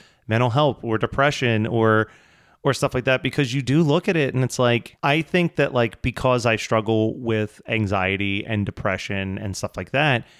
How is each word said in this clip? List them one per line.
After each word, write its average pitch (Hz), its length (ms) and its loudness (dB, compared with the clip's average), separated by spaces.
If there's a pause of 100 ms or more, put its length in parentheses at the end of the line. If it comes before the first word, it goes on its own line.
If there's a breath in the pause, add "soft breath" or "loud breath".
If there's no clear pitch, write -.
(260 soft breath)
mental 117 240 0
health 139 320 0
or 113 160 -2
depression 117 680 0
or, 110 420 2 (540 soft breath)
or 139 120 2
stuff - 200 -2
like 127 100 -2
that, 131 180 2
because 131 320 -2
you 143 80 -2
do 135 200 2
look 151 260 2
at 185 80 0
it 139 180 0
and 127 100 0
it's - 140 -4
like, 120 440 0
I 147 200 2
think 175 340 0
that, 143 160 2
like, 120 300 0
because 123 420 0
I 113 120 2
struggle 110 640 0
with 110 500 -4
anxiety 98 760 -2
and 104 220 -2
depression 98 720 -6
and 98 180 -8
stuff - 200 -8
like 92 160 -10
that, 139 340 0 (140 soft breath)